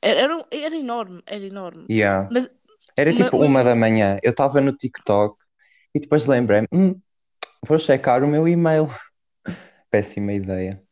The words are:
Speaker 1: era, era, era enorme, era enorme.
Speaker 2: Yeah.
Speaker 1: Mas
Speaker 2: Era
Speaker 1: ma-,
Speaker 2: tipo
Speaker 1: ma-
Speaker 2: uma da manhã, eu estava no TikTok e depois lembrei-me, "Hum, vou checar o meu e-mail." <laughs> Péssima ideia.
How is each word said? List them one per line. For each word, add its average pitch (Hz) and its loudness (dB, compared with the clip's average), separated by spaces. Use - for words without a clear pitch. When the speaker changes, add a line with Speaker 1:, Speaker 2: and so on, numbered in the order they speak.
Speaker 1:
era, 196 2
era, 311 -4
era 311 -8
enorme, 233 -10
era 202 -12
enorme. 185 -16
Speaker 2:
Yeah. 107 0
Speaker 1:
Mas 254 -2
Speaker 2:
Era 147 2
Speaker 1:
ma-, - 0
Speaker 2:
tipo 165 2
Speaker 1:
ma- 147 4
Speaker 2:
uma 135 4
da 120 4
manhã, 110 2
eu 120 2
estava 139 0
no 139 0
TikTok 104 -2
e 151 -2
depois 147 0
lembrei-me, 113 2
"Hum, 185 2
vou 156 4
checar 135 2
o 143 2
meu 151 2
e-mail." 160 2
<laughs> - -18
Péssima 101 -4
ideia. 95 -6